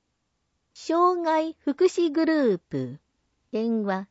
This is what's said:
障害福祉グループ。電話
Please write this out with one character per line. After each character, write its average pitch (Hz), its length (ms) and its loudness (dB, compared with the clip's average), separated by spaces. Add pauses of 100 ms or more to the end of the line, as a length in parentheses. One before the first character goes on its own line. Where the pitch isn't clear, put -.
(760)
障 349 440 2
害 320 380 -2
福 285 280 0
祉 339 260 0
グ 320 160 0
ル 277 300 2
ー - 20 -12 (100)
プ。 135 300 -6 (540)
電 220 300 -2
話 196 280 -4